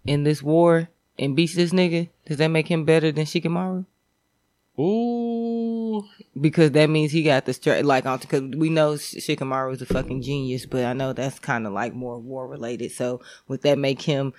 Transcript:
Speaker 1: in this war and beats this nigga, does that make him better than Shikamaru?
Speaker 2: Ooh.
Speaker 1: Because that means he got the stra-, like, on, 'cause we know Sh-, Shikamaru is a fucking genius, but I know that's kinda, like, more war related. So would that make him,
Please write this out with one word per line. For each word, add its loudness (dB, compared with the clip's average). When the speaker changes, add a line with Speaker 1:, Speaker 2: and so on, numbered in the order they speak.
Speaker 1:
in 0
this 0
war 4
and -2
beats 0
this 2
nigga, 2
does -4
that 2
make 2
him 0
better 4
than -2
Shikamaru? -4
Speaker 2:
Ooh. -2
Speaker 1:
Because 4
that 6
means 2
he 2
got 4
the -2
stra-, 2
like, 4
on, -2
'cause -2
we 0
know 2
Sh-, -12
Shikamaru -4
is -10
a -8
fucking -2
genius, -4
but -2
I -2
know -4
that's -6
kinda, -4
like, -4
more -10
war -10
related. -8
So -6
would -6
that 4
make -2
him, -2